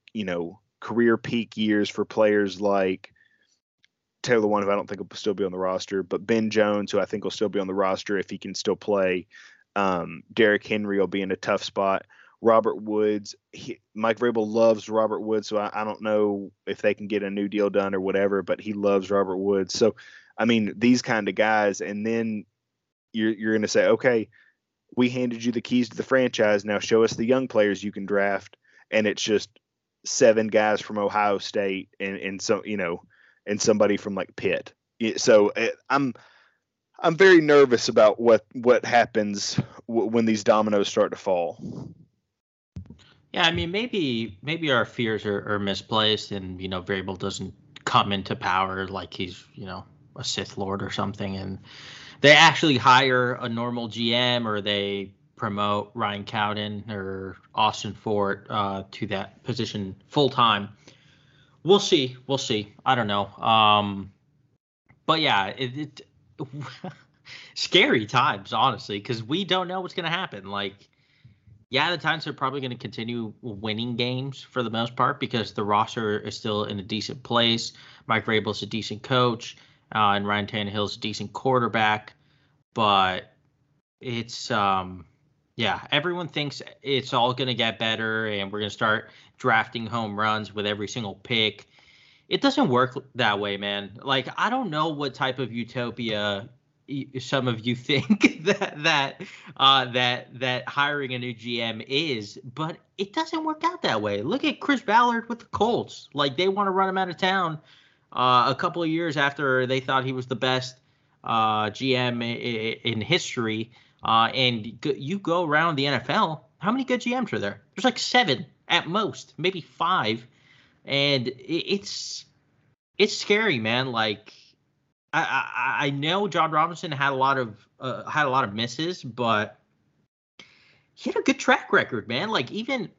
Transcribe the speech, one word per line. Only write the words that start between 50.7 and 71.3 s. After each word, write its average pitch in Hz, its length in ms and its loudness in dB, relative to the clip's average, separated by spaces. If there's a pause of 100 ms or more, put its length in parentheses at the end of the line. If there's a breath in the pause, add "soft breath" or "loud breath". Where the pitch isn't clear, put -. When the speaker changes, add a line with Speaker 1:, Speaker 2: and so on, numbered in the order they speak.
Speaker 2:
or 95 80 -8
something, 98 460 -6
and 95 220 -8 (640 loud breath)
they 143 120 10
actually 156 440 8
hire 127 560 6
a 117 160 -6
normal 117 400 -4
G 117 260 0
M 123 320 2
or 107 140 -2
they 101 540 -2 (220)
promote 104 580 -2
Ryan 101 300 -4
Cowden 104 640 -4
or 95 480 -8 (160)
Austin 107 400 0
Fort, 101 560 -2
uh, 98 420 -4
to - 160 -8
that 98 340 -8
position 104 540 -6 (120)
full 147 200 2
time. 110 400 2 (960 soft breath)
We'll 196 160 6
see. 139 360 2 (100)
We'll 139 120 -2
see. 107 360 -2 (100)
I 131 100 4
don't 120 120 0
know. 101 200 0
Um, 104 880 2 (920)
but 160 140 2
yeah, 110 260 4
it, 131 540 -8 (380)
it - 80 -8
<laughs> - 0 - (1080 loud breath)
scary 175 520 4
times, 120 460 0
honestly, 110 480 0
'cause 110 220 -6
we 160 220 -4
don't 180 240 -2
know 185 120 -6
what's 180 140 -12
gonna 170 160 -4
happen. 165 400 -6
Like, 101 240 -6 (960 soft breath)